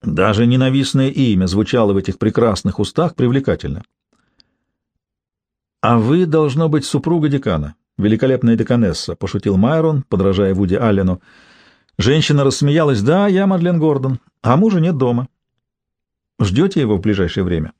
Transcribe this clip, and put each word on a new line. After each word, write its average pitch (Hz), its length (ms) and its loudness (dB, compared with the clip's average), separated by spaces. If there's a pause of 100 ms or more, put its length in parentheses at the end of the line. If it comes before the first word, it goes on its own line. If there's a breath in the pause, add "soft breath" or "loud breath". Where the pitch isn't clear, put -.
Даже 101 460 0
ненавистное 131 640 0
имя 117 360 0
звучало 104 460 0
в 98 60 0
этих 95 200 -4
прекрасных 107 600 0
устах 156 360 -2
привлекательно. 120 680 -2 (2000)
«А 117 160 2
вы, 139 280 2
должно 156 440 0
быть, 147 160 0
супруга 160 420 -2
декана, 90 480 -2 (220)
великолепная 117 580 2
деканесса», 104 600 -2
пошутил 98 420 -2
Майрон, 151 460 0
подражая 98 500 0
Вуди 92 220 0
Аллену. 98 460 0 (760 soft breath)
Женщина 143 480 2
рассмеялась. 143 560 0
«Да, 175 260 2
я 196 180 2
Мадлен 180 320 0
Гордон, 135 420 0 (220)
а 120 140 2
мужа 196 240 2
нет 165 180 0
дома». 123 300 -2 (1120)
«Ждёте 131 400 0
его 110 160 0
в 92 60 -2
ближайшее 98 420 -2
время?» 82 360 -4